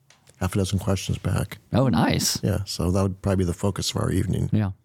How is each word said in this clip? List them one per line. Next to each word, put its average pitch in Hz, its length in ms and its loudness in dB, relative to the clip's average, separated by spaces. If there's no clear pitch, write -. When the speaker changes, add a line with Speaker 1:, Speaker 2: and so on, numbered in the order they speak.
Speaker 1:
half 92 160 -2
a - 20 0
dozen 92 220 0
questions 95 380 -2
back. - 400 -4
Speaker 2:
Oh, 131 160 4
nice. - 520 2
Speaker 1:
Yeah, 104 240 0
so 87 260 -2
that'll 98 180 2
probably 95 280 0
be 95 60 2
the 85 100 0
focus - 380 -2
of - 60 -4
our 104 120 0
evening. 87 440 0
Speaker 2:
Yeah. 104 180 2